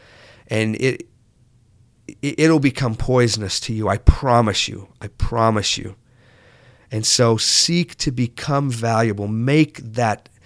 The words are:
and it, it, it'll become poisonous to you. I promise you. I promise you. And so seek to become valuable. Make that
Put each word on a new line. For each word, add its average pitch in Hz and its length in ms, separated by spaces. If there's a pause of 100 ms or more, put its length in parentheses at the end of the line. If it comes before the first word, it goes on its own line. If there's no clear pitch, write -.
(460)
and 110 300
it, - 320 (1000)
it, - 320
it'll 156 220
become 127 340
poisonous 117 640
to - 120
you. 107 160
I 101 100
promise 120 680
you. 98 200 (120)
I 104 80
promise 113 680
you. 101 200 (960)
And 113 120
so 117 320
seek - 600
to - 160
become 135 580
valuable. 113 560
Make 127 520
that 113 500 (180)